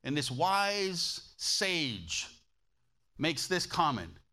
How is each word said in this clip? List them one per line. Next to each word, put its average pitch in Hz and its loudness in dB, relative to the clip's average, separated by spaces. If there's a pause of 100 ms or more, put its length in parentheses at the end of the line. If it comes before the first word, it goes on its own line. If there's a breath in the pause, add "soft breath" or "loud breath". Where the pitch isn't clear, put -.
And 135 0
this 139 0
wise 190 0 (160)
sage 135 0 (880)
makes 151 0
this 180 2
comment 120 0 (220)